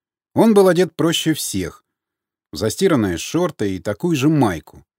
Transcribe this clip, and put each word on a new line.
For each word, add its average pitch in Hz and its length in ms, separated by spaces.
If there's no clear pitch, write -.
Он 214 200
был 196 120
одет 180 300
проще 156 380
всех. - 500
В - 40
застиранные 110 600
шорты 123 600
и - 20
такую 151 380
же 135 120
майку. 123 560